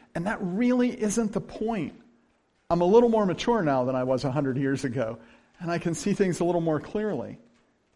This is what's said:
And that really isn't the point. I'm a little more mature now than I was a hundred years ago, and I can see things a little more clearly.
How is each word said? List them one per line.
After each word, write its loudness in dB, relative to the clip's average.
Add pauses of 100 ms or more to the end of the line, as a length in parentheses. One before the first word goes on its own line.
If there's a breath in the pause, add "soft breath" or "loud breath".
(140 loud breath)
And -6
that -4
really 2
isn't -2
the -2
point. -6 (720)
I'm 2
a 4
little 8
more 2
mature 0
now 2
than -2
I 0
was 0
a 0
hundred 0
years -2
ago, -4 (420 soft breath)
and -6
I -2
can -2
see -2
things 0
a 2
little 2
more 0
clearly. -6 (580)